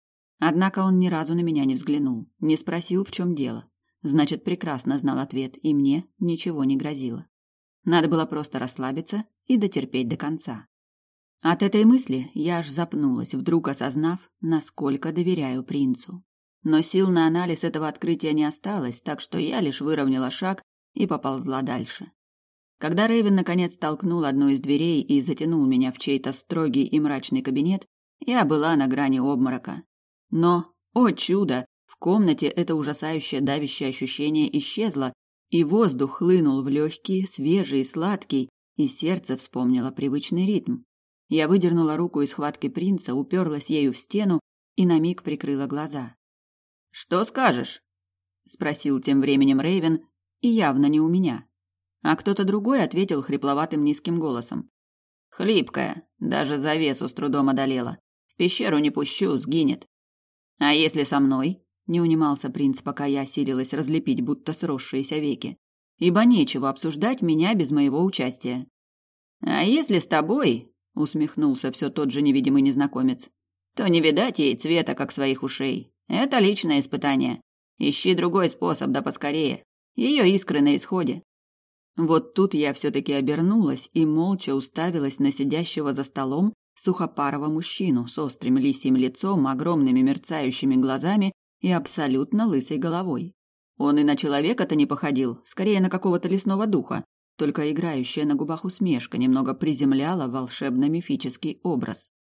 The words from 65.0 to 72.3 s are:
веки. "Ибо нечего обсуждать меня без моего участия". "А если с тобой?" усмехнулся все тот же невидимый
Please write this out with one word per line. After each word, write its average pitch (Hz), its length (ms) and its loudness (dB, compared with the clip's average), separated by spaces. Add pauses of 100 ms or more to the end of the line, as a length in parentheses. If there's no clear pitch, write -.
веки. 143 380 -4 (420)
"Ибо 180 260 4
нечего 147 440 4
обсуждать 160 540 -4
меня 165 320 2
без 160 160 0
моего 143 340 2
участия". 127 600 -4 (760)
"А 143 240 -2
если 233 340 2
с - 80 -2
тобой?" 160 640 0 (220)
усмехнулся 147 760 -2
все 139 200 -4
тот 143 200 -2
же 139 120 0
невидимый 139 400 4